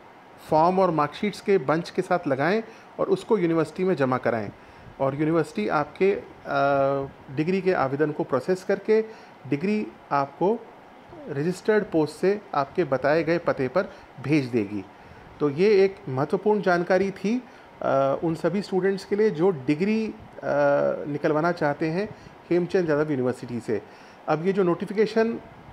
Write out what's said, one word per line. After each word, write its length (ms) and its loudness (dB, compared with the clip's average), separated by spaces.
फॉर्म 300 4
और 100 4
मार्कशीट्स 500 -2
के 180 2
बंच 320 -2
के 120 -2
साथ 240 0
लगाएं 360 0
और 60 0
उसको 320 0
यूनिवर्सिटी 460 0
में 120 2
जमा 220 0
कराएं। 320 -2
और 140 0
यूनिवर्सिटी 540 0
आपके, 440 0
अ, 960 0
डिग्री 240 0
के 120 2
आवेदन 380 0
को 140 -4
प्रोसेस 400 -2
करके 400 0
डिग्री 380 0
आपको 540 -2
रजिस्टर्ड 560 0
पोस्ट 300 0
से 260 0
आपके 300 0
बताए 380 2
गए 160 0
पते 300 0
पर 240 -2
भेज 220 2
देगी। 400 -2
तो 100 2
ये 340 4
एक 120 0
महत्वपूर्ण 540 0
जानकारी 480 2
थी, 320 -2
अ, 420 2
उन 100 0
सभी 280 -2
स्टूडेंट्स 420 -2
के 120 -4
लिए 140 4
जो 200 2
डिग्री, 560 0
अ, 80 -8
निकलवाना 440 0
चाहते 340 -2
हैं 220 -2
हेमचंद 400 2
यादव 200 2
यूनिवर्सिटी 500 -4
से। 220 -2
अब 180 -2
ये 60 2
जो 100 0
नोटिफिकेशन 760 0